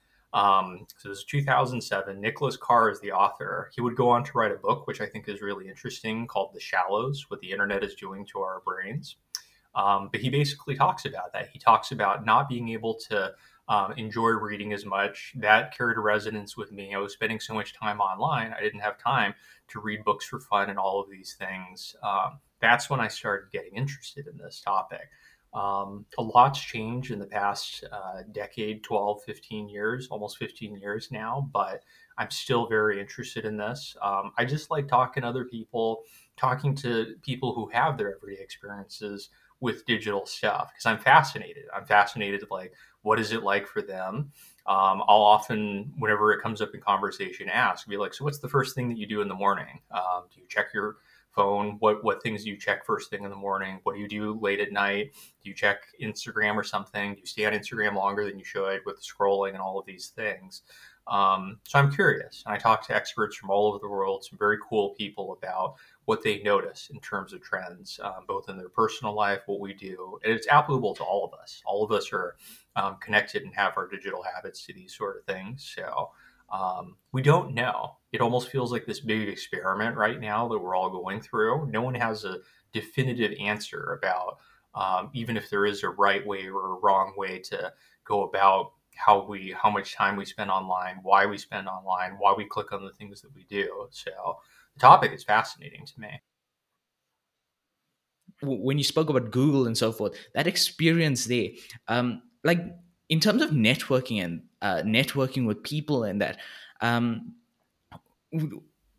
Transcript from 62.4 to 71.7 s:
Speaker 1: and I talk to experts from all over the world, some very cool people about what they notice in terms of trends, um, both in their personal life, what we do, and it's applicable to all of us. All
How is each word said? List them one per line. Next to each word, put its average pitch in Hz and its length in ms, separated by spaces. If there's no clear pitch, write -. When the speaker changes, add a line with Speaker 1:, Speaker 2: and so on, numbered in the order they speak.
Speaker 1:
and 104 80
I 101 40
talk 110 280
to - 80
experts 104 400
from 98 160
all 101 160
over 101 140
the 101 80
world, 98 360
some - 140
very 104 200
cool 101 220
people 98 420
about 92 420
what 110 180
they 104 200
notice 101 480
in 110 100
terms 98 320
of 90 100
trends, 92 580
um, 92 280
both 98 200
in 95 80
their 92 120
personal 110 440
life, 101 340
what 101 120
we 101 160
do, 92 480
and 110 100
it's 110 140
applicable 139 500
to - 60
all 92 220
of - 100
us. - 320
All 101 160